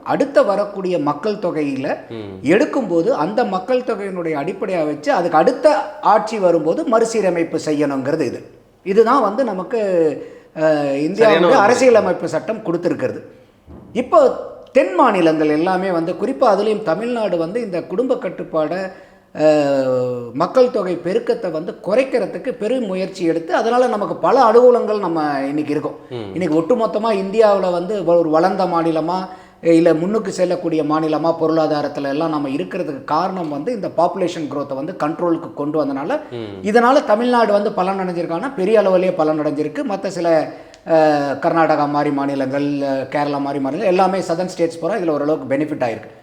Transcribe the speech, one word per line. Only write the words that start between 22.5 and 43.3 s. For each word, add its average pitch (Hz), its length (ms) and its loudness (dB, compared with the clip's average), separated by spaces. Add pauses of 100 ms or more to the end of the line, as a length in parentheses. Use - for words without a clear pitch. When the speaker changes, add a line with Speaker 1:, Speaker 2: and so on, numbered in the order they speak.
Speaker 1:
பெரும் 233 340 -4
முயற்சி 185 380 -6
எடுத்து 165 300 -2
அதனால 247 320 2
நமக்கு 202 300 -2
பல 185 280 2
அனுகூலங்கள் 220 560 6
நம்ம 170 180 -2 (260)
இன்னைக்கு 147 280 -4
இருக்கோம். - 240 -4 (140)
Speaker 2:
ம். 113 220 -8
Speaker 1:
இன்னைக்கு 160 260 0
ஒட்டுமொத்தமா 220 560 0
இந்தியாவுல 196 560 2
வந்து 180 240 -2 (160)
ஒரு 170 200 4
வளர்ந்த 185 360 2
மாநிலமா, 165 520 0 (500)
இல்ல 165 260 6
முன்னுக்கு 190 380 -2
செல்லக்கூடிய 175 500 0
மாநிலமா 156 500 0
பொருளாதாரத்துல 151 760 0
எல்லாம் 160 220 -2
நம்ம 143 180 -2
இருக்கிறதுக்கு 160 560 -6
காரணம் 175 460 -2
வந்து 151 220 -6
இந்த 202 160 -6
பாப்புலேஷன் 170 600 0
குரோத்தை 135 260 -6
வந்து 151 220 -6
கண்ட்ரோலுக்கு 160 580 -2
கொண்டு 147 240 -4
வந்தனால 139 340 -2 (180)
Speaker 2:
ம். 208 320 -10
Speaker 1:
இதனால 233 420 4
தமிழ்நாடு 233 480 2
வந்து 208 200 2
பலன் 190 280 -2
அடைஞ்சிருக்காங்கன்னா 175 540 -4
பெரிய 208 240 2
அளவிலேயே 185 360 2
பலன் 156 260 0
அடைஞ்சிருக்கு. 151 440 -2
மத்த 196 240 -6
சில, 170 200 -2 (580)
அஹ், 147 520 2
கர்நாடகா 156 500 2
மாதிரி 147 220 0
மாநிலங்கள், 139 580 -2 (140)
அஹ், 135 260 -2
கேரளா 147 320 -2